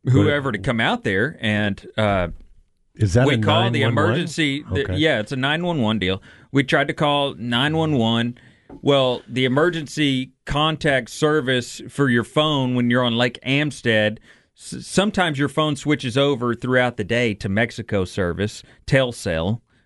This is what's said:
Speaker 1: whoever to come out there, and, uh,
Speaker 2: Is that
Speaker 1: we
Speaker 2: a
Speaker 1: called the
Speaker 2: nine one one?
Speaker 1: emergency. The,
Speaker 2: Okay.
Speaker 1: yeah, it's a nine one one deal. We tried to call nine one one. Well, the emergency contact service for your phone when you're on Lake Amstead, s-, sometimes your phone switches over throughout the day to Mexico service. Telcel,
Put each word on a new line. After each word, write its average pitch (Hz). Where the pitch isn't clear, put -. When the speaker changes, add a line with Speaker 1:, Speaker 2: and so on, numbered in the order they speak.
Speaker 1:
whoever 139
to 107
come 113
out 151
there, 110
and, 104
uh, 101
Speaker 2:
Is 95
that 123
Speaker 1:
we 139
Speaker 2:
a -
Speaker 1:
called -
the 117
Speaker 2:
nine -
one -
one? -
Speaker 1:
emergency. 147
The, -
Speaker 2:
Okay. 135
Speaker 1:
yeah, 151
it's 107
a 143
nine 147
one 170
one 107
deal. 92
We 139
tried 143
to 156
call 143
nine 120
one 160
one. 117
Well, 131
the 127
emergency 143
contact 143
service 135
for 139
your 120
phone 139
when 120
you're 123
on 120
Lake 123
Amstead, 120
s-, -
sometimes 180
your 143
phone 156
switches 139
over 131
throughout 123
the 110
day 117
to -
Mexico 104
service. 90
Telcel, 113